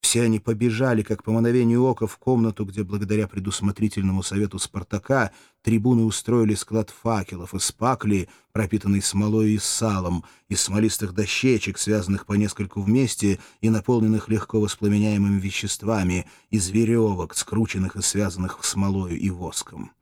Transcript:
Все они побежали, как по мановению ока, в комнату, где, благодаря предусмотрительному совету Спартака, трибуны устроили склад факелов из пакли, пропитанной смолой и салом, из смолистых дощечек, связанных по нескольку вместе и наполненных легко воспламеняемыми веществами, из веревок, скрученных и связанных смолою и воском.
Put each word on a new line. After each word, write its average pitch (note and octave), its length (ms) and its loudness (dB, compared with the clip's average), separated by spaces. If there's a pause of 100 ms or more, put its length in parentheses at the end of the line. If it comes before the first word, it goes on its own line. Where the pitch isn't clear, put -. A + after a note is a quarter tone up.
Все - 200 2
они A2+ 180 4
побежали, A2+ 640 2
как G2+ 200 -4
по A2 100 -2
мановению A#2 500 4
ока, B2+ 240 2
в - 120 -10
комнату, A2+ 480 0
где, G2 180 -6
благодаря G2+ 420 -2
предусмотрительному G2 960 -2
совету G2 360 -4
Спартака, G#2 760 -2 (300)
трибуны A2+ 420 4
устроили A2 500 2
склад A2 360 -4
факелов G2 640 -4
из - 180 -4
пакли, G#2+ 560 0 (240)
пропитанной G2+ 480 0
смолой G#2+ 540 2
и G#2 40 0
салом, F#2 640 -2 (260)
из G2 120 -2
смолистых G2+ 540 -2
дощечек, G#2 640 0
связанных G2+ 480 -2
по G#2 80 -2
нескольку G#2 480 -2
вместе G#2 580 2 (220)
и A2 80 4
наполненных A2 580 2
легко A2 320 0
воспламеняемыми G#2 800 2
веществами, G2 880 -2 (240)
из G2 180 0
веревок, G#2+ 680 2
скрученных G2+ 640 -2
и G2+ 60 -6
связанных F2+ 600 -2
смолою G2 560 -2
и F#2+ 120 -2
воском. - 600 -10 (120)